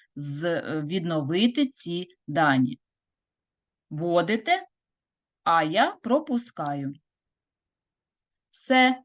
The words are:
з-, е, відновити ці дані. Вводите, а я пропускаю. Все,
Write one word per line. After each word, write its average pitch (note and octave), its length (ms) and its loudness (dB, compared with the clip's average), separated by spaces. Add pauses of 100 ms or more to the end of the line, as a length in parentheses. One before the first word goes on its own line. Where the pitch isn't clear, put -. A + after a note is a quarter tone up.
(160)
з-, C#3+ 300 -8
е, D#3 360 -4
відновити E3+ 840 0
ці F3 400 -8 (200)
дані. C#3+ 520 2 (1120)
Вводите, F3 760 0 (760)
а E3 200 4
я G#3+ 280 2
пропускаю. F#3+ 1000 -4 (1600)
Все, B3+ 560 2